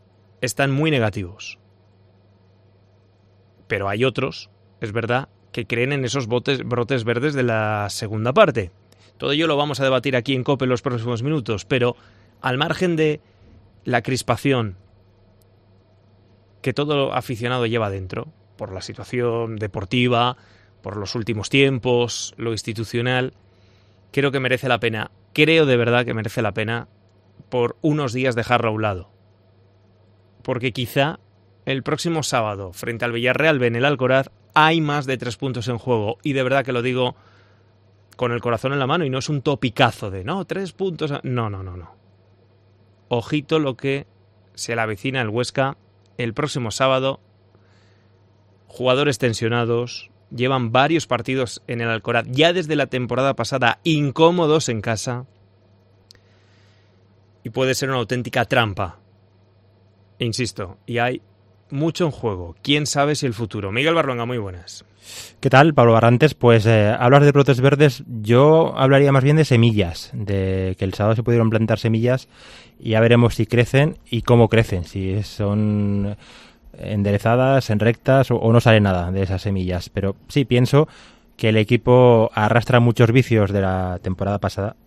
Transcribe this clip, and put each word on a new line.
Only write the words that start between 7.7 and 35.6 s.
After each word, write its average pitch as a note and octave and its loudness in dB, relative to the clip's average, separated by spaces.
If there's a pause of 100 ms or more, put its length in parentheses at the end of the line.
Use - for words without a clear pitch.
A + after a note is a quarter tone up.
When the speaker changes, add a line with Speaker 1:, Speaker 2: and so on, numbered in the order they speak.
Speaker 1:
segunda A2 -6
parte. C3 2 (460)
Todo C3+ -4
ello D#3 0
lo D#3 0
vamos C#3+ -2
a C#3 -2
debatir C3 0
aquí B2 -2
en B2+ -2
cope C3 -2
en B2 0
los B2+ 0
próximos A#2+ -6
minutos, B2 -4
pero A#2+ 0 (460)
al B2+ -2
margen E3 -2
de D3+ -2 (640)
la A#2+ -2
crispación B2 -2 (1900)
que C3 -4
todo C#3+ -2
aficionado A#2+ -4
lleva A2 -2
dentro, F#2+ -10 (280)
por G#2 -12
la F#2 -12
situación A2+ -6
deportiva, B2 0 (480)
por G2+ -10
los G2+ -8
últimos G#2+ -4
tiempos, B2+ 0
lo A#2 -6
institucional, A#2 -4 (760)
creo C#3 0
que C3+ -4
merece C3 -2
la A#2+ 0
pena, A2 -4 (240)
creo D#3+ 4
de B2+ 4
verdad A#2+ 2
que A#2+ -6
merece A2 -4
la G#2 -2
pena A2+ -6 (600)
por B2 -2
unos D3+ -2
días B2+ -2
dejarlo A#2 0
a - 0
un G#2+ -4
lado. F#2+ -4 (1300)
Porque B2 -4
quizá C#3 -2 (480)
el C3+ -4
próximo D#3 -4
sábado, G#2 -4
frente A#2 -8
al A#2+ -4
Villarreal C3 0
B B2 0
en A2+ 0
el A#2+ -2
Alcoraz, C3 0 (240)
hay D#3+ 4
más D3 -2
de C3 -4
tres A#2+ -10
puntos B2 -6